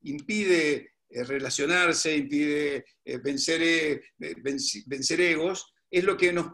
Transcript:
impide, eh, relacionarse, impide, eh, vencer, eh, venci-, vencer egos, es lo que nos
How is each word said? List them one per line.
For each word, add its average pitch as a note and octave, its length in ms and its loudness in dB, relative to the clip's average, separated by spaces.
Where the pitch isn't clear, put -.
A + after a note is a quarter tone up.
impide, D#3+ 920 0
eh, B2 160 -6
relacionarse, D3+ 880 0
impide, D3 680 0
eh, C#3 140 -8
vencer, C#3+ 440 -2
eh, D#3+ 400 2
venci-, A2 680 -6
vencer C#3 340 -2
egos, F3 520 0
es F3+ 140 2
lo G3 120 2
que F3+ 160 4
nos E3+ 220 -2